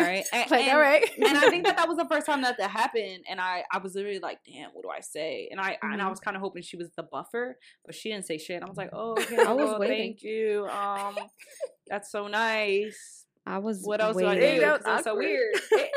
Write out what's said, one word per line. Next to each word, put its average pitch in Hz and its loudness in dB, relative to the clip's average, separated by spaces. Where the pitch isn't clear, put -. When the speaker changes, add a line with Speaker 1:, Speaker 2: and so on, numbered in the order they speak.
Speaker 1:
right." 190 0
Speaker 2:
<laughs> - -4
Speaker 1:
And, 240 0
Speaker 2:
Like, 269 4
Speaker 1:
and, 262 4
Speaker 2:
all 302 8
right. 302 6
<laughs> - -12
Speaker 1:
and 277 4
I 269 8
think 349 2
that 370 4
that 339 4
was 330 -2
the 330 -2
first 294 0
time 285 0
that 247 0
that 196 -2
happened, 208 -4
and 190 -6
I, 180 -2
I 185 -2
was 185 -8
literally 196 -4
like, 151 -8
"Damn, 120 -16
what 82 -14
do 87 -8
I 71 -8
say?" 151 -6
And 190 -8
I, 190 -4
and 151 -4
I - -4
Speaker 2:
Mm-hmm. 190 0
Speaker 1:
was 190 -10
kinda 196 -6
hoping 185 -8
she 180 -14
was 170 -12
the 170 -10
buffer, 233 -8
but 160 -18
she - -8
didn't 208 -8
say 160 -4
shit. 170 -10
I 175 -12
was 190 -12
like, 196 -8
"Oh, 226 -6
okay, - -2
Speaker 3:
I 330 6
was 277 2
Speaker 1:
well, 214 -2
Speaker 3:
waiting. 208 2
Speaker 1:
thank 220 -6
you. 214 -2
Um, 202 -4
Speaker 2:
<laughs> - -12
Speaker 1:
that's 208 -8
so 208 -4
nice." 214 -2
Speaker 3:
I 185 -4
was 202 -4
Speaker 1:
What 208 -2
else 220 2
do 185 4
I 196 4
Speaker 3:
waiting. 539 6
Speaker 1:
do? 508 4
Speaker 2:
That 302 6
was - -4
Speaker 1:
'Cause - -2
it - 2
was 320 0
so 220 -2
Speaker 2:
awkward. 214 4
Speaker 1:
weird. 440 2
It, 523 4